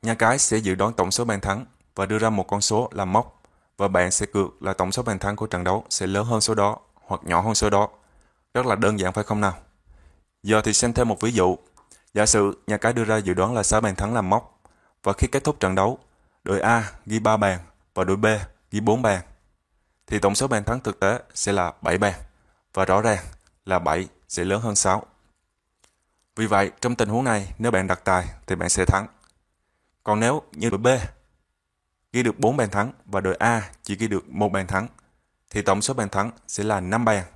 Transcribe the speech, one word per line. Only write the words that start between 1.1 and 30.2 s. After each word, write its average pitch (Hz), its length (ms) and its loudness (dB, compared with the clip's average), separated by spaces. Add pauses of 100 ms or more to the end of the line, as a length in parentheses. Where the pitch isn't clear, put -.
số 120 140 -2
bàn 107 160 -2
thắng 104 260 -4 (280)
và 98 120 -2
đưa 107 120 0
ra 110 120 2
một 98 180 -2
con 104 120 -2
số 110 320 0
làm 95 200 -4
mốc, - 300 0 (340)
và 98 120 0
bạn 90 220 2
sẽ 101 160 -2
cược - 360 -2
là 95 100 -4
tổng 92 200 -2
số 127 100 -4
bàn 113 160 -4
thắng 101 180 -2
của 107 100 -6
trận 87 180 -4
đấu 95 260 0
sẽ - 160 -4
lớn 98 180 0
hơn 113 160 -2
số 110 140 0
đó 101 240 0 (160)
hoặc - 300 -10
nhỏ 85 160 4
hơn 107 140 0
số 104 160 2
đó. 101 180 4 (680)
Rất 123 120 0
là 113 80 2
đơn 104 240 2
giản 92 140 -2
phải 104 120 -2
không 107 160 -2
nào? 98 180 -2 (840)
Giờ 107 220 4
thì 110 80 0
xem 120 200 0
thêm 120 160 2
một 104 120 -2
ví 117 120 0
dụ. 92 240 2 (580)
Giả 104 120 4
sử 104 400 2
nhà 104 100 -2
cái 113 160 0
đưa 117 120 0
ra 110 120 2
dự 95 180 0
đoán 98 200 2
là 110 80 0
sáu - 180 2
bàn 107 140 0
thắng 104 200 -2
làm 98 160 0
mốc, - 300 -2 (420)
và 98 100 0
khi - 140 0
kết - 180 -2
thúc - 160 -2
trận 95 140 0
đấu, 101 240 2 (460)
đội 98 160 0
A 113 320 0 (140)
ghi 107 120 -2
ba 110 180 2
bàn 98 240 2 (340)
và 92 100 0
đội 95 120 0
B 107 100 0 (440)
ghi 104 100 -4
bốn 113 220 2
bàn, 98 200 2 (840)
thì 107 120 -4
tổng 98 160 2
số 135 140 -2
bàn 110 160 0
thắng 117 160 -2
thực 107 200 -6
tế 101 200 0 (140)
sẽ - 180 -4
là 90 200 0 (100)
bảy - 160 0
bàn, 101 160 2 (600)
và 95 100 2
rõ 95 160 4
ràng 104 240 0 (400)
là 92 140 0
bảy 85 300 -2 (200)
sẽ 87 160 -4
lớn 95 160 0
hơn 110 160 -4
sáu. 95 300 0 (1300)
Vì 110 100 -2
vậy, 101 240 2 (100)
trong 123 140 -2
tình 110 140 0
huống 117 160 0
này, 107 340 -2
nếu 117 140 0
bạn 95 140 2
đặt 92 180 -2
tài 92 220 2 (200)
thì 92 100 -4
bạn 85 120 -4
sẽ 92 160 2
thắng. 98 220 2 (960)
Còn 107 160 2